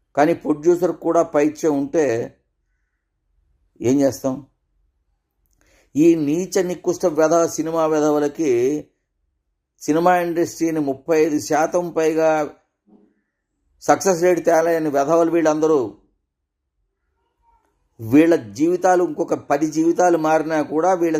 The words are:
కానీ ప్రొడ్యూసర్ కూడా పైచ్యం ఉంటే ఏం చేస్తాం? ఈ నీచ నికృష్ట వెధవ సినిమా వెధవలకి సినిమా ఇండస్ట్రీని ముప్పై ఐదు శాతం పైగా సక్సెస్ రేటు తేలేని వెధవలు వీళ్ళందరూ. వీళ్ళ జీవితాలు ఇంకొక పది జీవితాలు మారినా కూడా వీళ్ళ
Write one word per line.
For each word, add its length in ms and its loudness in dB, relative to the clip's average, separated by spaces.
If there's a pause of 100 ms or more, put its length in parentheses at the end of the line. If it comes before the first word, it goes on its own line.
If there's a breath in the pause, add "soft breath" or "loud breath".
(160)
కానీ 200 2
ప్రొడ్యూసర్ 640 0
కూడా 300 0
పైచ్యం 460 0
ఉంటే 300 -2 (1800)
ఏం 180 0
చేస్తాం? 360 -2 (1600)
ఈ 120 4 (120)
నీచ 460 -2
నికృష్ట 480 -4
వెధవ 360 2
సినిమా 380 -4
వెధవలకి 640 0 (1300)
సినిమా 360 2
ఇండస్ట్రీని 640 -4
ముప్పై 360 -4
ఐదు 240 2
శాతం 480 -2
పైగా 400 0 (1500)
సక్సెస్ 400 0
రేటు 220 2
తేలేని 460 0
వెధవలు 400 2
వీళ్ళందరూ. 500 2 (2250)
వీళ్ళ 340 4 (180)
జీవితాలు 520 2
ఇంకొక 300 -4 (100)
పది 260 -2
జీవితాలు 500 2
మారినా 440 0
కూడా 300 -2
వీళ్ళ 260 -2